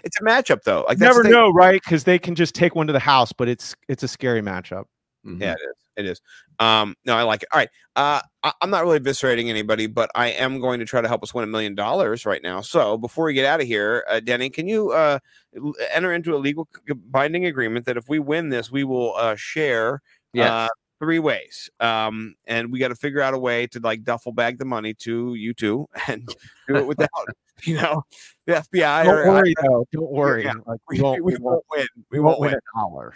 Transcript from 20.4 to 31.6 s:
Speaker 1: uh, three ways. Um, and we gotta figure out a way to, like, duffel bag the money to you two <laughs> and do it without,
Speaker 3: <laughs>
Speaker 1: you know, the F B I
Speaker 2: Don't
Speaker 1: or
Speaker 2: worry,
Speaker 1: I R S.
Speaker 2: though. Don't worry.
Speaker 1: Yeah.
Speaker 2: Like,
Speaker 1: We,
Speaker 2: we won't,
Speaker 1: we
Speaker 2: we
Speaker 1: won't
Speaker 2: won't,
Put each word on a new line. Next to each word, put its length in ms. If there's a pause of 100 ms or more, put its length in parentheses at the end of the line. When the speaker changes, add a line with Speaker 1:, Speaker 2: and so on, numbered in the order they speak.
Speaker 1:
uh, 180 (320)
three 200
ways. 500 (100)
Um, 560 (100)
and 280
we 60
gotta 160
figure 260
out 120
a 60
way 280
to, 120
like, 240
duffel 300
bag 260
the 60
money 300
to 400
you 180
two 400
<laughs> 160
and 180 (400)
do 80
it 120
without, 200 (300)
Speaker 3:
<laughs> 260
Speaker 1:
you 140
know, 260 (440)
the 100
F 120
B 140
I 220
Speaker 2:
Don't 100
Speaker 1:
or 140
Speaker 2:
worry, 280
Speaker 1:
I 40
R 20
S. 80
Speaker 2:
though. 220
Don't 180
worry. 320
Speaker 1:
Yeah. 100 (140)
Speaker 2:
Like, 220
Speaker 1:
We, 80
Speaker 2:
we 60
won't, 200
Speaker 1:
we 120
Speaker 2:
we 40
Speaker 1:
won't 40
Speaker 2:
won't, 280